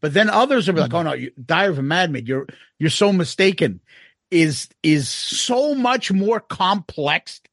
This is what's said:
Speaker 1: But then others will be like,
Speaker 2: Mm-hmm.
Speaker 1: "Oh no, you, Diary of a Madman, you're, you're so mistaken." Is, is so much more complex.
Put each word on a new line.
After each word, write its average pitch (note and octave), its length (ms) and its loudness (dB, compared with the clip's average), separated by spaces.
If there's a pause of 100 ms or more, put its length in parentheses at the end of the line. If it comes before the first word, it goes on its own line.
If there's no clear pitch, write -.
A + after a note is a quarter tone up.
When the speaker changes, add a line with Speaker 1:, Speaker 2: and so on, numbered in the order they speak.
Speaker 1:
But D3+ 120 -4
then G#3+ 160 4
others A#3 380 2
will F#3 80 0
be D#3+ 60 2
like, B2 100 0
Speaker 2:
Mm-hmm. E3 160 -2
Speaker 1:
"Oh D3 40 -2
no, - 20 -4
you, B2+ 180 -10 (140)
Diary F3+ 260 0
of C#3+ 80 -4
a C3+ 40 -4
Madman, D3+ 420 -2
you're, C3 220 -4 (320)
you're D#3 100 2
so G3+ 240 2
mistaken." F3 680 0 (500)
Is, D#3+ 360 2 (160)
is D3+ 240 2
so - 680 -2
much B3 360 0
more G3+ 280 2
complex. E3 1000 -2 (120)